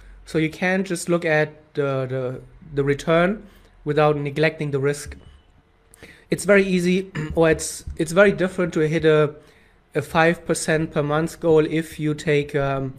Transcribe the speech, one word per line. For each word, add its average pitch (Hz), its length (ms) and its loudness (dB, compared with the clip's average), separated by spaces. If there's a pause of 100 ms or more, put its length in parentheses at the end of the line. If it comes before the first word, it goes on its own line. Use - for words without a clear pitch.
(260)
So - 120 -4
you 160 120 0
can't 185 360 -2
just 175 240 -6
look 170 160 0
at 151 480 -2
the, 135 340 -2
the, 131 340 -6 (320)
the 139 100 0
return 165 640 0 (360)
without 151 320 2
neglecting 147 560 -2
the 139 80 -2
risk. 143 380 -4 (1120)
It's - 160 -4
very 196 180 6
easy, 185 480 0 (100)
<clears throat> 156 140 -8
or 165 140 4
it's, - 340 -2 (140)
it's 160 140 -4
very 196 200 6
different 175 440 -2
to 165 60 2
hit 156 220 0
a, 151 320 4 (600)
a 147 60 -2
five 170 440 0
percent 160 460 -2
per 165 100 -2
month 151 380 -2
goal 156 260 4
if 160 340 -6
you 151 140 -2
take, 147 420 -2
um, 139 420 -2